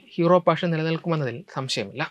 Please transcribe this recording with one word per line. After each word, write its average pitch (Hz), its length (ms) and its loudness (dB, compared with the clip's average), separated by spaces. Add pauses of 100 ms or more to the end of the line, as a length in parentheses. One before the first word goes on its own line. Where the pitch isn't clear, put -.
ഹീറോ 175 300 4
പാഷൻ 175 320 2
നിലനിൽക്കുമെന്നതിൽ 156 680 -2 (120)
സംശയമില്ല. 127 600 -6